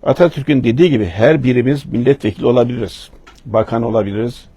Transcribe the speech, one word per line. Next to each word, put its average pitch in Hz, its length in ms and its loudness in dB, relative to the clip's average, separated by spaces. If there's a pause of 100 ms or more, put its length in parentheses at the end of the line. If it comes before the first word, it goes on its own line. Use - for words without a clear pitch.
Atatürk'ün 147 600 0
dediği 135 260 4
gibi 113 140 0
her 117 400 2
birimiz 127 420 0
milletvekili 123 600 0
olabiliriz, 120 640 -2 (360)
bakan 113 360 -2
olabiliriz 110 640 -4 (120)